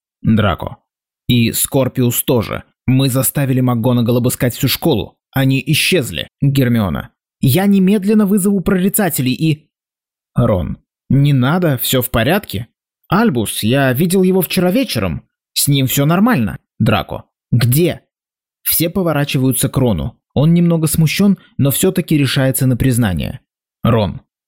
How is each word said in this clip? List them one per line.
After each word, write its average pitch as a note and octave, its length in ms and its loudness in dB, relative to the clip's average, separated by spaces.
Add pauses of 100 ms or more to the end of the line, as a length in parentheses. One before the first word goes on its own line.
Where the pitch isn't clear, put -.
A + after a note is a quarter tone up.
(220)
Драко. G#2 560 -2 (500)
И A#2 240 2
Скорпиус B2+ 720 -2
тоже. - 420 -2 (220)
Мы C3 240 2
заставили C3 500 -2
МакГонагал A#2+ 580 0
обыскать B2 360 -2
всю - 140 -2
школу. - 500 -2 (120)
Они C3+ 360 0
исчезли. C#3+ 640 -2 (120)
Гермиона. A#2+ 720 0 (300)
Я D3 240 2
немедленно G3+ 580 2
вызову G3+ 360 0
прорицателей F3+ 720 0
и D#3 360 -2 (640)
Рон. G2 440 0 (320)
Не C#3 220 2
надо, C#3+ 440 0
все - 240 -2
в - 100 -6
порядке. A2+ 580 -2 (400)
Альбус, D#3+ 540 -2
я B2+ 300 0
видел F3+ 300 0
его F#3 180 2
вчера F3 300 -2
вечером. A2+ 580 -4 (240)
С - 160 -4
ним C#3 180 2
все C#3 200 -2
нормально. E3 520 0 (200)
Драко. G#2+ 460 -2 (260)
Где? B2 520 0 (600)
Все - 260 -2
поворачиваются C#3+ 800 -2
к - 80 -10
Рону. G#2+ 440 -2 (140)
Он D#3+ 200 4
немного E3+ 320 2
смущен, F3+ 500 2 (220)
но C#3 120 2
все-таки F3+ 460 0
решается C3+ 500 0
на B2+ 100 2
признание. A2 640 -2 (420)
Рон. A2+ 400 -2 (260)